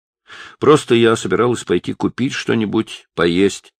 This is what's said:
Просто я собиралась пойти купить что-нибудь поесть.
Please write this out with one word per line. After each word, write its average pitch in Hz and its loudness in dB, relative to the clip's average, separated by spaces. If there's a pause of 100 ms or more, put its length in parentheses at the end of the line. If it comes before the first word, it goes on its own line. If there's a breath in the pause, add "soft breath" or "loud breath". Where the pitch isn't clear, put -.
(580 loud breath)
Просто 131 4
я 117 4
собиралась 113 -2
пойти - -2
купить 123 -4
что-нибудь 110 -4
поесть. 87 0